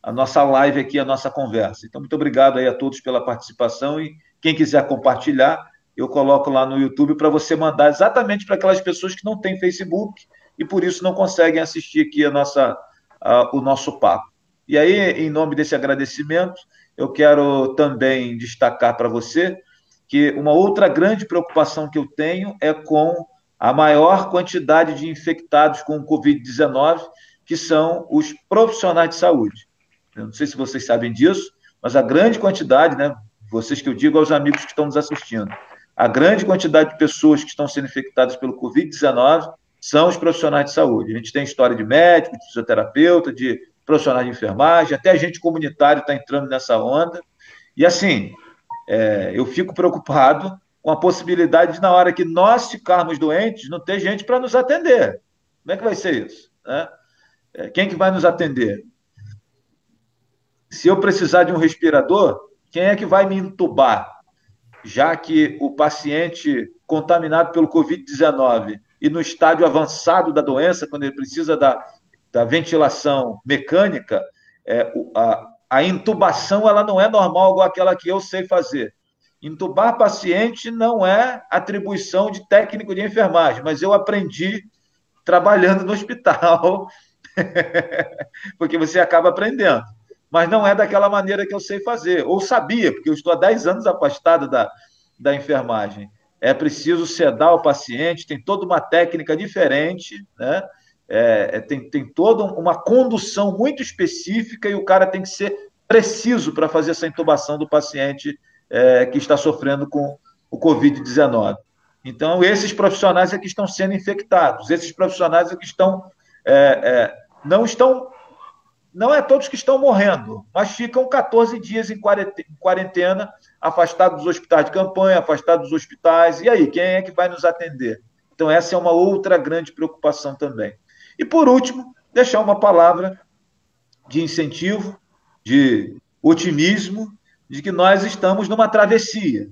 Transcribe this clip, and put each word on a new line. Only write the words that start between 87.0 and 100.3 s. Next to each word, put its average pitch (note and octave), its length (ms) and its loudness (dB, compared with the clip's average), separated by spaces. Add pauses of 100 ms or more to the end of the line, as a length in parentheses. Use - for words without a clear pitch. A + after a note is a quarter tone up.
<laughs> - 1200 -6
porque D#3+ 200 -4
você D#3+ 220 -2
acaba E3+ 300 4
aprendendo. F#3+ 540 0 (460)
Mas E3 200 0
não G#3+ 160 2
é G3+ 80 4
daquela G3+ 360 2
maneira G3 360 -2
que G3 80 -12
eu G3+ 60 -8
sei G3 220 -10
fazer, F3+ 440 -2
ou F#3 160 -2
sabia, G#3+ 500 0
porque - 180 -6
eu D#3 40 0
estou E3 200 -2
há - 20 2
dez F#3+ 320 0
anos G#3+ 180 -2
afastado D#3 640 0
da, A#2+ 200 0 (500)
da C#3 160 -2
enfermagem. A#2 760 -6 (300)
É B2+ 140 0
preciso E3 520 -2
sedar D#3 480 2
o E3 80 2
paciente, D3 640 -4
tem C3+ 140 -12
toda G3 240 -6
uma F3+ 140 0
técnica E3 560 -2
diferente, E3+ 920 -4 (120)